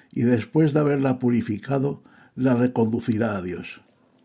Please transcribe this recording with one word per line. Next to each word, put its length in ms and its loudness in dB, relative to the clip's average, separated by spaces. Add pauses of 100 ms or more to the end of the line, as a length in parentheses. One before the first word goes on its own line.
(120)
y 120 -4
después 500 2
de 80 2
haberla 380 0
purificado, 840 -2 (320)
la 200 2
reconducirá 840 0
a 40 -8
Dios. 400 -10 (440)